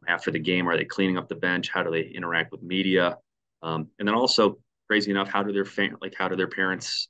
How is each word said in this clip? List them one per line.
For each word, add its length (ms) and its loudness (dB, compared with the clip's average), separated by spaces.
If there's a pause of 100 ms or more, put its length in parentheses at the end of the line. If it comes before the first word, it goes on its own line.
after 240 -2
the 80 -2
game, 300 0
are 80 2
they 80 0
cleaning 320 0
up 100 -6
the 80 -8
bench? 340 -2
How 140 -2
do 80 -2
they 120 0
interact 500 -4
with 100 -14
media? 540 2 (440)
Um, 280 -4 (100)
and 80 0
then 80 2
also, 440 4 (280)
crazy 240 2
enough, 160 2
how 160 0
do 80 -4
their 140 0
fam-, 360 -2
like, 140 -10
how 140 0
do 80 0
their 100 2
parents, 640 -2